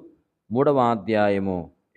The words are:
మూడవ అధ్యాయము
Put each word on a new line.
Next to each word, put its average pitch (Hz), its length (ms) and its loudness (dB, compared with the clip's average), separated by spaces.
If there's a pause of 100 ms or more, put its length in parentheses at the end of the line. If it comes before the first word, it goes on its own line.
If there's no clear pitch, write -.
(500)
మూడవ 139 300 2 (160)
అధ్యాయము 101 600 0 (400)